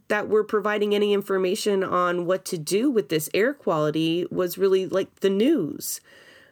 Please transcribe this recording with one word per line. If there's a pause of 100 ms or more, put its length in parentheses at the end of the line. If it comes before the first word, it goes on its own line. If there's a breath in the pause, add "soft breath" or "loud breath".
that
were
providing
any
information
on
what
to
do
with
this
air
quality
was
really,
like,
the
news (520 loud breath)